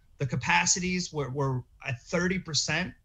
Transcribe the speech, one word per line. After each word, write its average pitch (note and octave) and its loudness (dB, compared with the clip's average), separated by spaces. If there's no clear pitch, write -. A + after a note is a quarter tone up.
the C#3+ 0
capacities F3+ 2
were, C#3 -4
were C3+ 0
at C3 -6
thirty F#3 0
percent. E3 -2